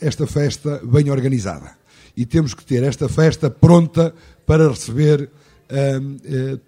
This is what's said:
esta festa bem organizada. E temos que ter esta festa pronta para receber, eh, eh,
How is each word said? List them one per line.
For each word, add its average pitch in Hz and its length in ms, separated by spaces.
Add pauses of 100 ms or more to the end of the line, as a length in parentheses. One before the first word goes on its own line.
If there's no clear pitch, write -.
esta 151 260
festa 147 560
bem 143 260
organizada. 117 600 (440)
E 120 100
temos 156 280
que - 120
ter 123 180
esta 139 240
festa 151 420
pronta 165 640 (320)
para 156 240
receber, 139 600 (400)
eh, 135 320 (240)
eh, 135 320 (100)